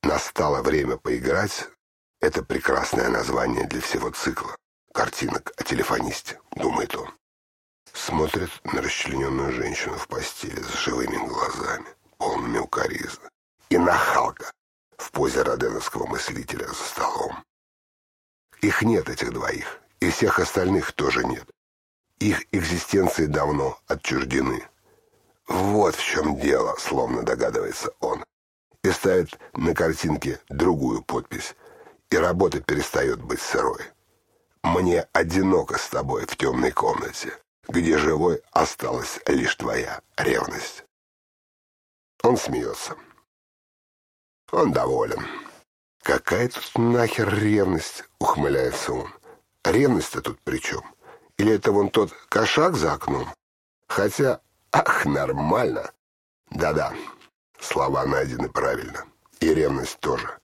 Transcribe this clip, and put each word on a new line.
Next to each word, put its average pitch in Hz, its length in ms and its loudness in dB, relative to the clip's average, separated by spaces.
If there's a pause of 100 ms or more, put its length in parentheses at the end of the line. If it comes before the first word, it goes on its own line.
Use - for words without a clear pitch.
«Настало 73 600 0
время 67 340 2
поиграть» — 65 720 -2 (520)
это - 220 2
прекрасное 65 680 0
название 62 560 0
для 62 140 -6
всего - 300 -4
цикла - 460 -6 (360)
картинок - 640 -4
о - 60 -6
телефонисте, - 800 -2 (160)
думает - 400 -2
он. - 160 -10 (800)
Смотрит 80 580 -2 (140)
на - 160 -2
расчленённую 67 720 -2
женщину - 440 -4
в - 120 -8
постели - 520 -8
с - 120 -10
живыми 62 440 -2 (120)
глазами, - 580 -4 (320)
полными 58 400 -2
укоризны, - 720 -6 (420)
и - 80 4
на 87 180 4
Халка - 540 0 (480)
в - 140 -12
позе 65 300 2
роденовского 60 640 -2
мыслителя - 600 -6
за - 60 -8
столом. - 680 -4 (1160)
Их 101 220 2
нет, 107 260 4
этих - 240 -4
двоих, 60 480 -6 (200)
и 87 100 2
всех 95 280 2
остальных 92 540 2
тоже 65 320 0
нет. 64 240 -6 (680)
Их 98 340 0
экзистенции 87 760 2
давно 73 600 0
отчуждены. 65 800 -2 (800)
«Вот 98 480 2
в - 80 -6
чём 76 360 0
дело», 67 400 2
словно 62 440 -2
догадывается 57 760 -2
он, - 240 -4 (580)
и 95 80 4
ставит 92 480 2 (160)
на 82 200 0
картинке 78 720 -2
другую 71 540 2
подпись, - 520 -8 (560)
и 87 60 2
работа 87 440 4
перестаёт 67 600 0
быть 62 200 -6
сырой. - 420 0 (800)
«Мне 87 500 4
одиноко 87 640 4
с - 100 -6
тобой 69 380 -2
в - 100 -10
тёмной 64 360 2
комнате». - 640 -2 (300)
Где 82 300 2
живой 78 440 2 (100)
осталась - 760 0
лишь 67 300 2
твоя - 440 -4 (160)
ревность. - 680 -2 (1400)
Он 120 140 6
смеётся. - 600 -4 (1600)
Он 139 200 4
доволен. 64 540 0 (760)
«Какая - 460 2
тут - 280 -10
нахер 117 580 2
ревность?» — 101 720 2 (160)
ухмыляется 69 720 0
он. - 200 -6 (520)
«Ревность-то 117 580 2
тут - 180 -8
при 65 180 -4
чём? - 260 -6 (520)
Или 107 160 4
это 107 200 4
вон 101 180 4
тот 85 220 2 (160)
кошак 147 480 2
за 78 160 2
окном? 69 360 -4 (600)
Хотя, 107 520 2 (320)
ах, - 320 4
нормально. 71 880 0 (580)
Да-да, 76 440 0 (640)
слова 67 480 0
найдены 65 420 -2
правильно. 62 560 -4 (360)
И 82 120 4
ревность 69 460 0
тоже. - 460 -4